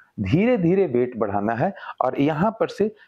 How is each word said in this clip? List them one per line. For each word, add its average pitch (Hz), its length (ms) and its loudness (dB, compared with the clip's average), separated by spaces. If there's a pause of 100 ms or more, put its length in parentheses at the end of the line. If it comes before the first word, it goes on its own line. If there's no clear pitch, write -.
(180)
धीरे-धीरे 185 680 2
वेट 123 320 0
बढ़ाना 101 360 0
है 160 180 -2 (280)
और 127 200 -2
यहाँ 156 320 0
पर 160 160 -2
से 208 220 -2 (180)